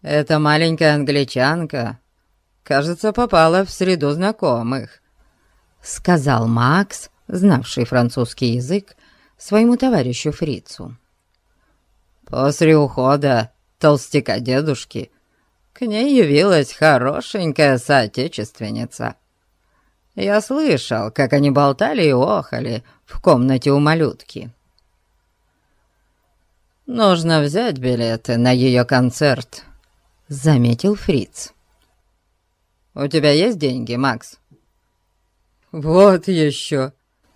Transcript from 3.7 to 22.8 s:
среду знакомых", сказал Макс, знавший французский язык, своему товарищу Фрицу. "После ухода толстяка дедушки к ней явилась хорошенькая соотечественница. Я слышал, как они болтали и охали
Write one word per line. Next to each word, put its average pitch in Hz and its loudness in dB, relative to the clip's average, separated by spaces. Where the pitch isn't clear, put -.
среду 175 -2
знакомых", 135 -4
сказал 135 0
Макс, 127 0
знавший 180 0
французский 120 -2
язык, 143 -6
своему 233 2
товарищу 151 -2
Фрицу. 120 -10
"После 147 2
ухода 135 0
толстяка 139 0
дедушки 131 -4
к - -8
ней 240 0
явилась 160 4
хорошенькая 147 0
соотечественница. 117 -4
Я 202 0
слышал, 156 -2
как 139 -2
они 143 2
болтали 143 0
и 147 4
охали 127 -2